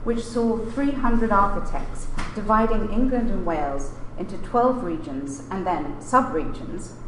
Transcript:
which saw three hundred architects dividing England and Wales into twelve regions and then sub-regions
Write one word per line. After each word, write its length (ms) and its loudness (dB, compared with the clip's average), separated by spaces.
which 200 -2
saw 340 0
three 340 -2
hundred 400 4
architects 760 2
dividing 580 2
England 380 2
and 160 0
Wales 460 -2
into 220 -6
twelve 440 2
regions 680 -6
and 140 -4
then 360 -2
sub-regions 920 0